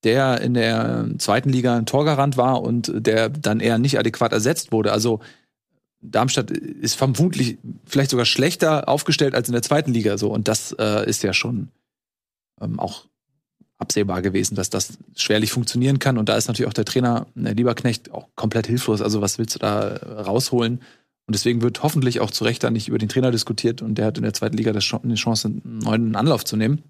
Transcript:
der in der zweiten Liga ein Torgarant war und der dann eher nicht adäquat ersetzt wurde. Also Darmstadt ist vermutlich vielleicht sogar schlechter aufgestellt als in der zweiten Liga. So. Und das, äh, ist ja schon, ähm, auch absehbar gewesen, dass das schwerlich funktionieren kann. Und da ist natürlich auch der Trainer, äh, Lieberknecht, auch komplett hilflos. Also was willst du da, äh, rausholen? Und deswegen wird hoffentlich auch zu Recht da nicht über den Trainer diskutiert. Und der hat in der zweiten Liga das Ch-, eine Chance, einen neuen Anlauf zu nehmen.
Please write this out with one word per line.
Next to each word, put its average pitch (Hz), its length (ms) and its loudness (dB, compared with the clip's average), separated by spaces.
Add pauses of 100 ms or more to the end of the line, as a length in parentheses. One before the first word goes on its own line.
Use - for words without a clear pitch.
der 127 380 4
in 123 120 0
der 113 540 0 (100)
zweiten 123 320 2
Liga 123 260 2
ein 113 120 0
Torgarant 139 500 2
war 123 240 2
und 120 340 -2
der 113 340 2
dann 123 300 0
eher 113 200 2
nicht 135 180 2
adäquat 113 340 0
ersetzt 117 400 0
wurde. 107 200 2
Also 107 300 0 (800)
Darmstadt 127 500 -2
ist - 420 -6
vermutlich 131 640 0 (300)
vielleicht 143 240 2
sogar 123 160 2
schlechter 156 600 2
aufgestellt 147 460 2
als 127 160 0
in 123 40 0
der 117 100 0
zweiten 151 280 2
Liga. 107 280 2
So. 104 120 0
Und 110 160 -2
das, - 300 -2
äh, 107 320 0
ist - 140 -2
ja 95 100 0
schon, 117 360 -2 (920)
ähm, 107 180 -4
auch - 260 -8 (760)
absehbar 101 420 -2
gewesen, 95 320 0
dass 101 160 -4
das - 300 -6 (160)
schwerlich 107 360 0
funktionieren 127 460 0
kann. 127 220 2
Und 107 100 0
da 107 80 4
ist 117 100 0
natürlich 127 220 -2
auch - 40 -8
der 107 120 0
Trainer, 123 400 0 (100)
äh, - 180 -4
Lieberknecht, 117 580 0
auch - 240 -14
komplett 110 320 -2
hilflos. 113 340 0
Also 107 200 0
was 101 180 -2
willst 113 160 -2
du - 40 -12
da, 104 300 0
äh, 104 320 -12
rausholen? 117 520 0 (520)
Und 117 100 -2
deswegen 117 280 2
wird 120 180 0
hoffentlich 127 380 2
auch 110 100 0
zu - 140 -6
Recht 117 200 0
da 120 60 2
nicht 113 180 -2
über 113 120 -2
den 110 100 0
Trainer 127 220 2
diskutiert. 117 500 -2
Und 110 140 -2
der 107 100 0
hat 107 120 -2
in 117 60 -4
der 107 120 -2
zweiten 107 220 -4
Liga 110 160 0
das 104 100 0
Ch-, - 200 -4
eine 117 120 0
Chance, 113 320 -2
einen 107 320 -8
neuen 113 360 0
Anlauf 120 300 2
zu - 100 -6
nehmen. 123 340 0